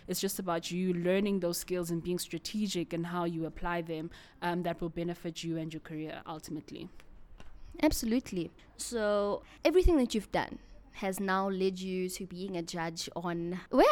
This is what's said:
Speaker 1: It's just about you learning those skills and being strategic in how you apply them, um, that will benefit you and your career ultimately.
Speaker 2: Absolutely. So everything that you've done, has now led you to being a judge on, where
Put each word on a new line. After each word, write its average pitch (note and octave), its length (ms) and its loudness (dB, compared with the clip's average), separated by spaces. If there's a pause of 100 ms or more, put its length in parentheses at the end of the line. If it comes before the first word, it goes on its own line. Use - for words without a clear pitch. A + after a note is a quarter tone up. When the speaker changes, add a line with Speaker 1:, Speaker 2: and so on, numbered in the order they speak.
Speaker 1:
It's F3+ 120 -4
just - 200 -2
about E3+ 320 -2
you F3+ 240 0
learning F#3+ 460 2
those F3 180 0
skills F3+ 320 -4
and E3 100 0
being F3 160 0
strategic F#3 720 -4
in E3+ 120 -2
how F3 220 -2
you E3 200 -2
apply F3 380 -4
them, E3 260 -6 (320)
um, F3 220 0
that E3+ 180 -4
will E3+ 80 -2
benefit E3+ 540 -6
you E3 140 -2
and D#3+ 140 -6
your D#3 100 -10
career D#3 440 -10
ultimately. D#3 640 -10 (920)
Speaker 2:
Absolutely. A3 680 2 (280)
So G#3 640 2 (200)
everything F4 340 8
that B3 180 4
you've G#3 160 -2
done, - 260 0 (360)
has F#3+ 260 -4
now F#3+ 300 2
led F#3+ 300 0
you F#3 300 -2
to F#3 160 -8
being F#3 320 -8
a E3+ 40 -2
judge E3 540 -6
on, E3+ 440 -4 (100)
where D4 220 10